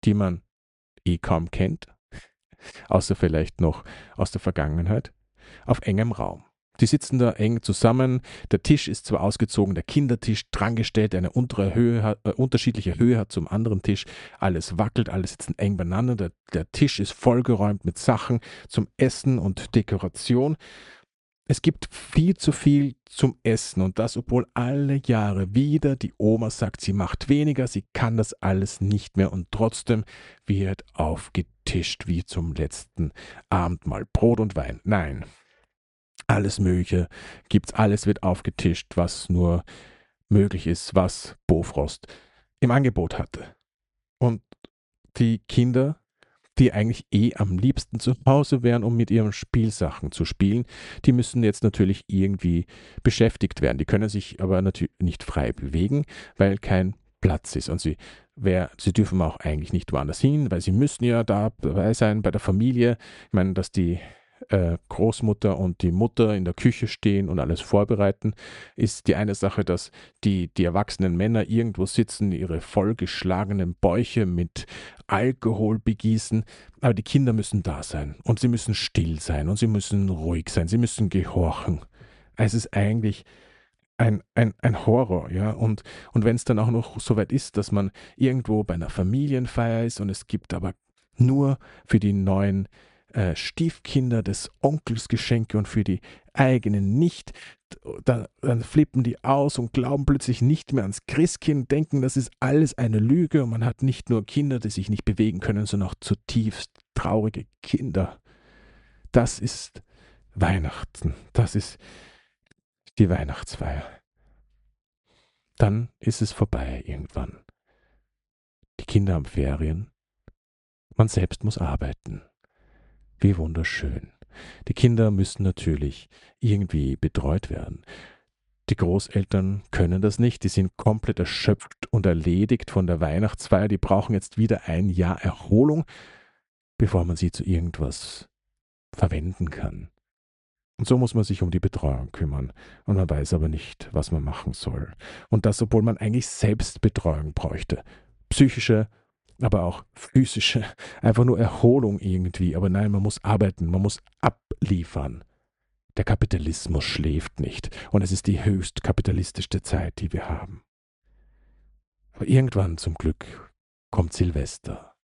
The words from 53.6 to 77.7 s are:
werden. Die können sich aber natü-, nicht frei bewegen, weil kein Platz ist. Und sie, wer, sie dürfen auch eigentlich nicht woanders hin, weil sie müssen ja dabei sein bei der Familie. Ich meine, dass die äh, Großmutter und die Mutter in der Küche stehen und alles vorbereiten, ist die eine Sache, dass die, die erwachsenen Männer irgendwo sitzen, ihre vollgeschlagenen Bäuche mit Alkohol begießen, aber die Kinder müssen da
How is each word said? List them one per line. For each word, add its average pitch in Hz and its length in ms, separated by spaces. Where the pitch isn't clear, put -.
werden. 65 160
Die 76 80
können 107 240
sich 101 320
aber 92 180
natü-, 95 300
nicht 87 220
frei 64 280
bewegen, 92 540
weil 98 200
kein 92 380
Platz - 340
ist. - 140
Und 85 120
sie, 78 160
wer, 92 440
sie 95 140
dürfen 92 280
auch 80 160
eigentlich 76 360
nicht - 180
woanders 71 300
hin, 139 300
weil 90 100
sie 95 100
müssen 123 320
ja 117 200
dabei 101 680
sein 107 280
bei 98 100
der 101 100
Familie. 117 560
Ich - 80
meine, 95 200
dass 92 180
die 87 280
äh, 87 280
Großmutter 107 680
und 92 240
die 87 100
Mutter 107 440
in 92 100
der 87 80
Küche - 340
stehen 98 420
und 92 100
alles 71 220
vorbereiten, 101 720
ist - 320
die 71 80
eine 101 200
Sache, 98 280
dass 90 280
die, 92 300
die 92 120
erwachsenen 92 500
Männer 107 340
irgendwo 110 360
sitzen, 104 460
ihre 82 300
vollgeschlagenen 95 1120
Bäuche 107 500
mit 87 400
Alkohol 110 720
begießen, 110 640
aber 123 120
die 101 100
Kinder 131 300
müssen 107 300
da 73 200